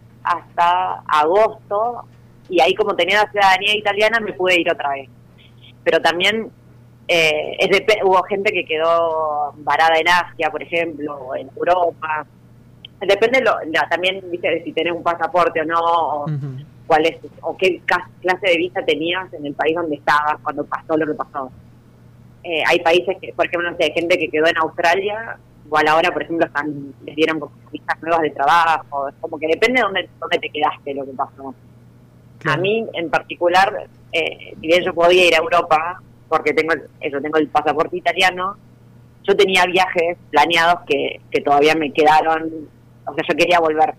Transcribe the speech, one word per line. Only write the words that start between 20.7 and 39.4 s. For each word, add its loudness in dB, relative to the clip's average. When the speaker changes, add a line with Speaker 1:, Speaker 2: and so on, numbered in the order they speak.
Speaker 1:
lo 0
que -6
pasó. -10
Eh, -2
hay 2
países 2
que, -14
por 0
ejemplo, -4
no -10
sé, 0
hay 0
gente -2
que -4
quedó 0
en 2
Australia, -2
igual 0
ahora, 4
por -4
ejemplo, -2
están, -6
les -16
dieron 0
como -10
visas -8
nuevas 0
de 0
trabajo, 0
es -12
como -10
que -6
depende 2
de 2
dónde, -4
dónde -4
te -6
quedaste -4
lo -8
que -14
pasó. -10
Speaker 2:
Claro. -4
Speaker 1:
A -4
mí, -2
en -8
particular, 0
eh, -6
si -12
bien 4
yo -4
podía 6
ir 4
a 4
Europa, 0
porque 0
tengo 0
el, -4
eso, -6
tengo -4
el 2
pasaporte -2
italiano, -2
yo 2
tenía 4